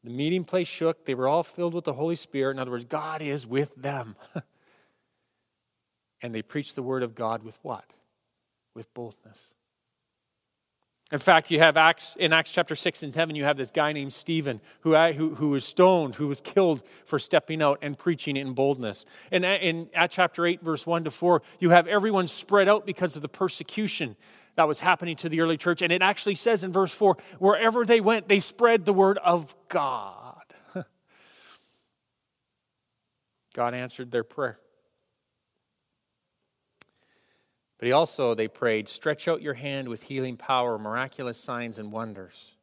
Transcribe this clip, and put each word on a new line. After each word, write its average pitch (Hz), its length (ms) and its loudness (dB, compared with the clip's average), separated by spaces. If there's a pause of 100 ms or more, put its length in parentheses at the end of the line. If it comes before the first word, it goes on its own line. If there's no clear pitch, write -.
The 120 60 -16
meeting 156 340 -4
place 180 240 -4
shook. - 360 -4
They 135 100 -4
were 127 140 -2
all 160 140 2
filled 170 320 -6
with 170 100 -6
the 147 100 -4
Holy 160 220 -4
Spirit. 135 360 -4
In 135 60 -8
other 127 120 -6
words, 120 140 -6
God 156 380 -6
is 143 240 -6
with 135 280 -2
them. 131 420 -10 (180)
<laughs> 156 80 -10 (1800)
And 117 140 -10
they 110 80 -6
preached - 320 -10
the 135 80 -8
word 131 220 -4
of 113 100 -10
God 113 300 -6
with 113 180 -20
what? 123 220 -12 (880)
With 113 180 -18
boldness. 113 600 -18 (1600)
In 147 80 -4
fact, 165 280 6
you 156 120 2
have 160 160 8
Acts, 160 420 4
in 160 140 2
Acts 160 180 2
chapter 160 240 -2
six - 300 -6
and 139 100 -10
seven, 160 220 -2
you 143 80 -4
have 143 120 2
this 131 140 -6
guy 151 220 0
named 139 200 -8
Stephen 139 480 -4 (200)
who, 160 160 4
who, 160 400 4
who 147 140 0
was 139 140 0
stoned, 180 520 4
who 147 100 -4
was 139 140 -4
killed 165 420 2 (240)
for 147 140 -2
stepping 160 420 0
out 143 200 2
and 143 140 -6
preaching 151 400 -4
in 135 160 -6
boldness. 127 540 -2 (240)
And 185 140 0
in 170 500 -2
Acts 170 220 0
chapter 175 280 0
eight, 175 160 0
verse 160 240 -4
one 170 200 -2
to 151 80 -6
four, 175 300 2 (180)
you 165 100 4
have 170 160 8
everyone 196 400 2
spread 196 420 2
out 208 160 4
because 180 300 -4
of 147 80 -12
the 151 60 -10
persecution 180 880 -6 (400)
that 160 100 6
was 151 140 -2
happening 175 380 0
to 170 100 -8
the 160 120 -2
early 165 160 2
church. 175 260 -2
And 170 100 2
it 185 100 2
actually 202 320 0
says 202 300 0
in 185 80 -6
verse 190 200 2
four, 196 240 2 (220)
"Wherever 220 460 4
they 226 160 6
went, 214 260 2
they 196 140 4
spread 233 460 4
the 202 60 2
word 190 260 4
of 170 360 0 (140)
God." 123 760 -6 (320)
<laughs> 185 100 -10 (2750)
God 120 180 -2
answered 123 380 -12
their 120 140 -2
prayer. 123 340 -8 (3250)
But 120 60 -4
he 123 60 2
also, 139 420 2
they 110 140 -2
prayed, 110 400 -2
"Stretch - 400 -6
out 165 120 -2
your 147 140 -8
hand 139 340 -10
with 113 140 -10
healing 131 340 -6
power, 123 440 -2
miraculous 120 580 -8
signs 120 400 -10
and 104 140 -12
wonders." 104 720 -14